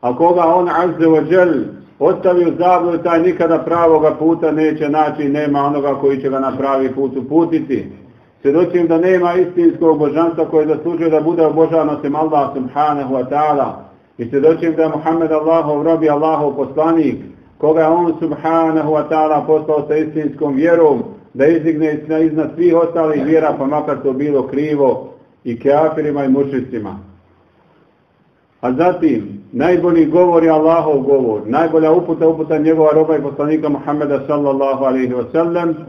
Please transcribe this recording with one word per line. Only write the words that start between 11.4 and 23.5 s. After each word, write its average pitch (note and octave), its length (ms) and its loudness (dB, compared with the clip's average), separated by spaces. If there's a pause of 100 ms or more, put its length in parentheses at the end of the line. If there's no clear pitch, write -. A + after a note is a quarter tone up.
obožavan D#3 420 2
osim D3 280 -4
Allah D3+ 380 0
subhanahu C3+ 600 -2
wa B2+ 160 -2
ta'ala. C#3+ 420 0 (460)
I A#2 100 -8
svjedočim D#3+ 480 2
da D#3+ 60 2
je D#3+ 60 2
Muhammed D#3+ 440 -2
Allahov D#3 500 0
rob D#3+ 200 2
i D#3 80 2
Allahov D3 460 -2
poslanik, C#3+ 600 0 (420)
koga D#3 220 2
je D#3 80 2
on E3+ 320 2
subhanahu D#3+ 720 0
wa D3+ 160 -2
ta'ala D#3 380 0
poslao D#3 420 0
sa D3+ 80 0
istinskom D#3 580 -4
vjerom, D#3 480 2 (320)
da C3 120 2
izdigne D#3 480 0
istina D#3 240 -6
iznad D#3 360 -2
svih E3 200 2
ostalih D#3+ 500 0
vjera, D#3 340 2